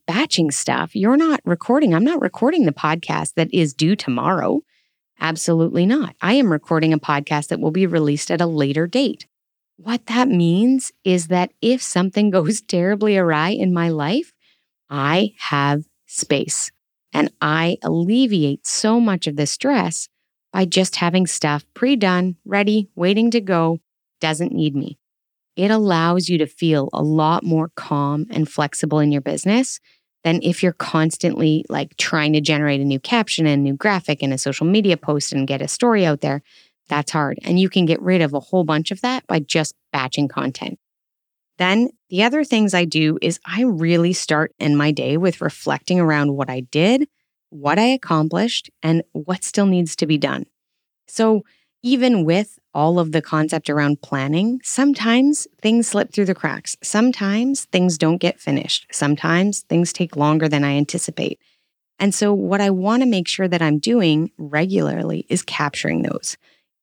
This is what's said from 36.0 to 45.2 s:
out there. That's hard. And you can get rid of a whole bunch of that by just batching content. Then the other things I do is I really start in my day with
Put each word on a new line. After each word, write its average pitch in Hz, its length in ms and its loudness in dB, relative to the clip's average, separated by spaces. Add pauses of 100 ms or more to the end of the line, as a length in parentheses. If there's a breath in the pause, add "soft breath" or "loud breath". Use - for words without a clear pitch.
out 147 160 2
there. 143 220 -2 (460 soft breath)
That's 147 240 -4
hard. 147 300 -2
And 175 160 0
you 190 120 2
can 180 160 2
get 160 160 0
rid 185 180 2
of 143 140 0
a 143 60 -2
whole 185 240 0
bunch 156 260 -2
of 196 100 -10
that 254 260 -4
by 170 120 0
just 156 360 -2 (180)
batching 139 360 -2
content. - 500 -8 (800)
Then 196 300 2 (220)
the 185 120 0
other 277 220 2
things 214 300 2
I 175 100 2
do 156 380 0
is 170 240 -2
I 190 160 -2
really 170 500 2
start 156 460 -2
in 147 180 2
my 147 160 2
day 135 240 -2
with 175 240 0